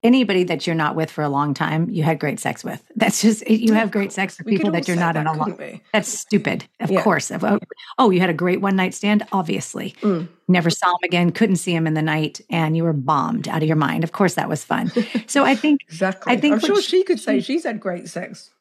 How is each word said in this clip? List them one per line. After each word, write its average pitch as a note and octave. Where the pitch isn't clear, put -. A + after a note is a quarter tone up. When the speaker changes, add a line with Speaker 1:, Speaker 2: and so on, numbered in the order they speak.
Speaker 1:
anybody A3+
that F3
you're E3+
not D3+
with D#3+
for D3+
a D3
long C#3+
time, D#3+
you F3
had D#3+
great B2+
sex -
with. -
That's -
just, G#3+
you A3
Speaker 2:
Yeah, G#3+
Speaker 1:
have A3+
Speaker 2:
of -
Speaker 1:
great G3+
Speaker 2:
course. F#3+
Speaker 1:
sex F#3+
with -
Speaker 2:
We A3
could F#3+
Speaker 1:
people -
Speaker 2:
all D#3
Speaker 1:
that -
you're F3
Speaker 2:
say F3
Speaker 1:
not E3
in D#3
Speaker 2:
that, D#3+
Speaker 1:
a -
long D#3
Speaker 2:
couldn't -
we? -
Speaker 1:
That's G#3+
stupid. -
Of -
Speaker 2:
Yeah. F#3+
Speaker 1:
course. F3
Of, -
oh, G#3
oh, B3+
you F3+
had F3+
a D#3+
great F3+
one G3
night F#3
stand? G#3
Obviously. F#3+
Speaker 2:
Mm. F3
Speaker 1:
Never F3
saw F3+
him F3
again, F3
couldn't F#3+
see E3+
him D#3+
in D#3
the D#3
night, D#3
and D#3+
you E3
were E3
bombed C#3+
out D#3
of D#3
your D#3
mind. D#3
Of D#3+
course F#3
that D3+
was D#3
fun. -
Speaker 2:
<laughs> A3
Speaker 1:
So C#4
I C4+
think, D4
Speaker 2:
Exactly. F#3
Speaker 1:
I B3
think D4
Speaker 2:
I'm A3
Speaker 1:
what -
Speaker 2:
sure G4
she F#4
could F4+
say C4+
Speaker 1:
she -
Speaker 2:
she's E4
had A3+
great F3+
sex -